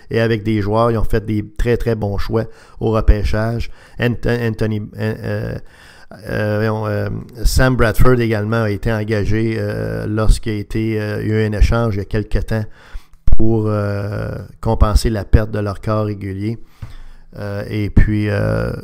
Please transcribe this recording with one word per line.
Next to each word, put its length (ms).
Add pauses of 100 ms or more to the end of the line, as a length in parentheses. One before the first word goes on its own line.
et 120
avec 220
des 180
joueurs, 300
ils 60
ont 60
fait 220
des 200
très, 300
très 200
bons 220
choix 280 (340)
au 120
repêchage. 800 (280)
Ant-, 160 (100)
Anthony, 560 (160)
euh, 600 (720)
euh, 260
voyons, 320
euh, 220 (340)
Sam 320
Bradford 460
également 420
a 60
été 240
engagé, 640
euh, 500
lorsqu'il 460
a 20
été, 460
euh, 200
eu 240
un 60
échange 440
il 20
y 40
a 40
quelque 340
temps 240 (720)
pour, 300
euh, 640 (320)
compenser 480
la 160
perte 260
de 80
leur 220
corps 240
régulier. 520 (800)
Euh, 320
et 220
puis, 400
euh, 420 (120)